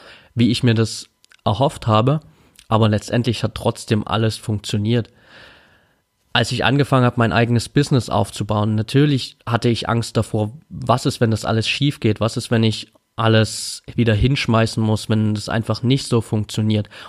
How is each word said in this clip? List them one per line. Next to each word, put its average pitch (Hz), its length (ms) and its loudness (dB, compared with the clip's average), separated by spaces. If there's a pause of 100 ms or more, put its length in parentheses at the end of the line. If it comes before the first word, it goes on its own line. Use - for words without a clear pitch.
(340)
wie 117 160 4
ich 120 140 -2
mir 120 100 4
das 110 340 -2 (380)
erhofft 127 400 0
habe. 117 340 4 (480)
Aber 110 220 4
letztendlich 110 540 -2
hat 110 100 -4
trotzdem - 540 -2
alles 110 300 -2
funktioniert. 107 720 -2 (1200)
Als 117 200 -2
ich 123 120 -4
angefangen 131 400 2
hab, 120 140 2
mein 113 160 2
eigenes 117 360 2
Business 139 380 0
aufzubauen, 107 680 -2
natürlich 135 600 0 (100)
hatte 120 200 0
ich 117 220 -2
Angst 117 260 -2
davor, 107 360 -2 (180)
was - 380 0
ist, 123 120 -4
wenn 113 120 2
das 110 120 -2
alles 110 240 0
schief - 320 -2
geht? 107 200 0
Was 110 180 -2
ist, - 140 -6
wenn 117 100 2
ich 110 300 -2 (240)
alles 110 640 0 (140)
wieder 113 180 2
hinschmeißen 113 680 0
muss, 110 280 0
wenn 107 240 2
das 104 160 -6
einfach 110 320 -2
nicht 131 240 2
so 117 160 0
funktioniert? 107 640 -2 (220)